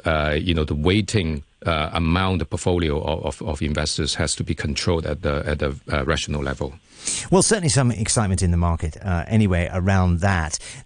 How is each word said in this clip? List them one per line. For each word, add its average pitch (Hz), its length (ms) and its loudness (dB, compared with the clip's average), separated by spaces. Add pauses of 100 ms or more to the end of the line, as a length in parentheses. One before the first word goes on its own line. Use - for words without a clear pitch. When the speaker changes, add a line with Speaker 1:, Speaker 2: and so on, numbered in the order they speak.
Speaker 1:
uh, 76 340 2
you 85 140 0
know, 80 100 2
the 76 100 -2
weighting, 82 680 0 (240)
uh, 78 260 0
among 87 460 2
the - 80 -2
portfolio 87 560 0
of, 78 240 -4
of, - 200 -6
of 76 160 -4
investors 76 520 -2
has 76 220 -2
to - 80 -4
be - 100 -4
controlled 78 500 -2
at 76 160 -4
the, 73 260 -2
at 73 120 -2
the, 69 200 -2 (140)
uh, 73 140 0
rational 73 360 -2
level. 69 300 -6 (580)
Speaker 2:
Well, 180 120 6
certainly 185 260 2
some 120 220 4
excitement 104 520 0
in 90 80 4
the 85 60 4
market, 85 460 0
uh, 90 240 0
anyway, 92 440 4
around 90 500 2
that. 87 380 0 (280)